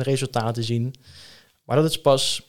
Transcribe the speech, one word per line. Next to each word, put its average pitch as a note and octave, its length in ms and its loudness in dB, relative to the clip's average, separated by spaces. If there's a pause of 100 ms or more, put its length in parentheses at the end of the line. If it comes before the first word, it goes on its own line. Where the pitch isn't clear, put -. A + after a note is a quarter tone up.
de C#3 40 0
resultaten A#2 540 -2
zien. A#2+ 300 -2 (720)
Maar A#2+ 120 -2
dat D#3 140 4
is - 120 -4
pas - 480 2